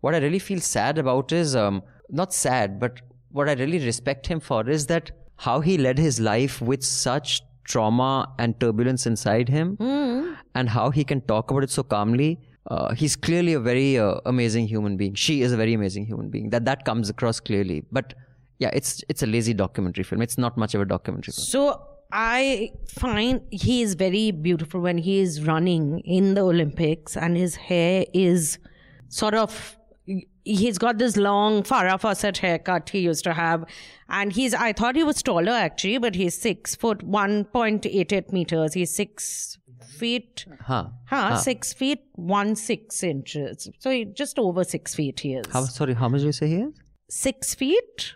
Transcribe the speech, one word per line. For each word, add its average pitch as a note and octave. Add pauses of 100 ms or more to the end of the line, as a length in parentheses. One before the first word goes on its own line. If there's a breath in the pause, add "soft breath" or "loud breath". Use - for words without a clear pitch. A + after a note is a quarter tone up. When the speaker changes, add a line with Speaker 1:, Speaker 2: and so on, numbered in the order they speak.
Speaker 1:
what C#3+
I E3+
really D3+
feel F#3
sad C3
about C3+
is, D#3+
um, G2+ (280 loud breath)
not E3
sad, A2
but A#2+ (300)
what C#3+
I D3
really C#3
respect A#2+
him E3
for A2+
is D3
that E3 (260)
how B2
he F3
led B2+
his D3
life A#2
with C3
such - (240)
trauma B2+ (100)
and A#2
turbulence A#2+
inside A#2
him, D#3+
Speaker 2:
Hmm. C#4 (200)
Speaker 1:
and -
how A2+
he C#3+
can C3+
talk A2
about C3+
it C3
so C#3
calmly. B2 (320 soft breath)
Uh, -
he's C#3+
clearly E3+
a C#3+
very, B2+
uh, G#2 (100)
amazing A#2
human G#2
being. G2
She D3
is B2
a A#2+
very A2
amazing G#2
human A2
being. G#2+
That, A#2
that C3+
comes A2+
across A2+
clearly. F#2+
But - (440 soft breath)
yeah, -
it's, -
it's -
a -
lazy A2+
documentary F#2+
film. F#2+
It's -
not A#2+
much A2
of G2+
a G2+
documentary F#2+
film. -
Speaker 2:
So C#4 (300)
I A#3 (180)
find B3 (100)
he A#3+
is G#3
very F#3+
beautiful E3
when F3
he F#3+
is E3
running D#3+
in F#3+
the G3+
Olympics, D#3+
and E3+
his F3
hair F3 (100)
is F3 (500 loud breath)
sort G#3+
of, G#3+ (680)
he's G#3
got A3+
this A3+
long G3+
Farrah F#3+
Fawcett G3+
haircut E3+
he G3
used E3+
to F3
have, E3 (440 loud breath)
and G3+
he's, A#3+
I A3+
thought A#3+
he D#4+
was D4+
taller F#3+
actually, G3+
but A#3
he's F3
six -
foot, A3
one G3+
point G#3+
eight F#3
eight F#3+
meters. D#3+
He's F3
six - (400)
feet, A#3+ (160)
Speaker 1:
Huh. B2+ (200)
Speaker 2:
huh, A3+
Speaker 1:
Huh. A#3
Speaker 2:
six -
feet C4+ (140)
one G3+
six -
inches. C#3 (100)
So C4
he, B3
just C4
over F#3
six -
feet C#3+
he C3+
is. B2+
Speaker 1:
How, B2+
sorry, C3
how A#2+
much C#3
do C#3+
you D3+
say D3+
he E3
is? C4 (340)
Speaker 2:
Six -
feet F#4